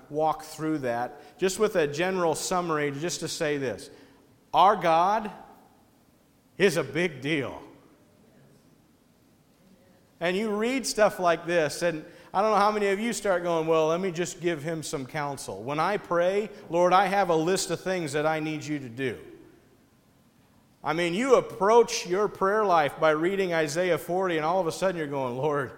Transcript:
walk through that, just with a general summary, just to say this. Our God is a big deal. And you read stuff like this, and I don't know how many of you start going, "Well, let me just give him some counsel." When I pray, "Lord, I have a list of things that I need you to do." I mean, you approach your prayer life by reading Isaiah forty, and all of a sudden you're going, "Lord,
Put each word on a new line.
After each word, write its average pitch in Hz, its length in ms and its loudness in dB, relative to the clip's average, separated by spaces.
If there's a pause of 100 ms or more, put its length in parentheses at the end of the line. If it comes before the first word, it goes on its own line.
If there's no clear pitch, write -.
walk 151 340 -2
through 156 360 -4
that, 123 580 -6
just 185 220 -2
with 214 160 2
a 160 120 2
general 170 480 0
summary, 160 560 -2
just 151 280 -6
to 165 80 -8
say 147 300 -2
this. 120 320 -6 (640)
Our 185 220 6
God 185 560 2 (1300)
is 175 200 4
a 156 60 0
big 143 380 -4
deal. 131 400 -4 (2500)
And 180 180 0
you 220 140 -2
read 226 340 -2
stuff 208 340 2
like 165 260 0
this, 160 360 0
and 160 240 -2 (280)
I 185 80 2
don't 220 100 2
know 208 60 4
how 202 140 4
many 208 180 0
of 196 100 0
you 226 140 -2
start 175 300 0
going, 165 240 0
"Well, 160 200 4
let 165 120 0
me 190 120 -2
just 165 300 -6
give 165 220 -2
him 165 200 -6
some 139 220 -6
counsel." 135 560 -6
When 139 180 -4
I 190 180 0
pray, 185 520 0 (200)
"Lord, 175 240 4
I 190 140 6
have 190 220 2
a 165 60 4
list 175 360 0
of 165 100 -4
things 175 320 -4
that 151 120 0
I 156 140 0
need 156 240 -4
you 147 160 -4
to 131 100 -10
do." 117 300 -4 (1600)
I 147 100 -2
mean, 170 200 0
you 247 220 4
approach 214 720 2
your 196 200 0
prayer 208 380 0
life 160 340 2
by 156 120 4
reading 180 420 0
Isaiah 165 440 0
forty, 175 400 -2
and 151 80 -2
all 180 160 0
of 165 60 0
a 160 40 -2
sudden 180 260 -2
you're 151 100 -4
going, 131 300 -4
"Lord, 143 400 -2